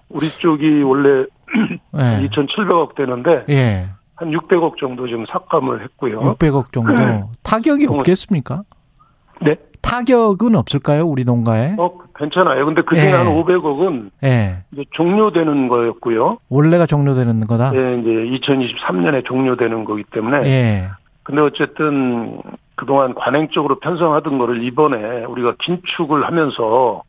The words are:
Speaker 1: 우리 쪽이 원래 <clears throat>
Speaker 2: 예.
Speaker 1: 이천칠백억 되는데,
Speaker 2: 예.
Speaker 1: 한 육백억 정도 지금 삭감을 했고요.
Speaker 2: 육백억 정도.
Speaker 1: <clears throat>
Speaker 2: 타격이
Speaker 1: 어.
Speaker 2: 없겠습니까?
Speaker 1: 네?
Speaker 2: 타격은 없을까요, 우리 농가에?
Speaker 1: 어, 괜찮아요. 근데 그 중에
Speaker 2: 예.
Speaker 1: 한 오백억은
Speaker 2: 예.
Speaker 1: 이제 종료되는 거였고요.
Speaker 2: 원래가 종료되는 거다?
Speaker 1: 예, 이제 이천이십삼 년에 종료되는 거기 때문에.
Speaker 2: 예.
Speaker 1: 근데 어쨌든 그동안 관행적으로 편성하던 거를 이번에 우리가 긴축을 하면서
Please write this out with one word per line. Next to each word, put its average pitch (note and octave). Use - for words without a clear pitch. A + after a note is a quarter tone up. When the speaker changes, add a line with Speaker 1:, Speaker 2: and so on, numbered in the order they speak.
Speaker 1:
우리 D#3
쪽이 D3+
원래 C3+
<clears throat> F#3
Speaker 2:
예. B2+
Speaker 1:
이천칠백억 D#3
되는데, B2+
Speaker 2:
예. A2
Speaker 1:
한 E3
육백억 E3+
정도 B2+
지금 A#2
삭감을 B2+
했고요. A2+
Speaker 2:
육백억 C#3+
정도. A2+
Speaker 1:
<clears throat> A2
Speaker 2:
타격이 C#4+
Speaker 1:
어. -
Speaker 2:
없겠습니까? D#3+
Speaker 1:
네? D#3+
Speaker 2:
타격은 A#3
없을까요, D3
우리 C3+
농가에? A#2
Speaker 1:
어, F3+
괜찮아요. D3
근데 D#3
그 E3+
중에 D3+
Speaker 2:
예. C#3+
Speaker 1:
한 C3+
오백억은 D#3
Speaker 2:
예. A2
Speaker 1:
이제 C#3+
종료되는 E3
거였고요. A#2+
Speaker 2:
원래가 D#3+
종료되는 B2+
거다? A#2+
Speaker 1:
예, B2+
이제 A2+
이천이십삼 B2+
년에 D3+
종료되는 B2
거기 G#2
때문에. A#2
Speaker 2:
예. A2+
Speaker 1:
근데 C#3+
어쨌든 C#3
그동안 C3
관행적으로 C#3+
편성하던 D3+
거를 A#2+
이번에 B2
우리가 A#2+
긴축을 D#3+
하면서 A#2+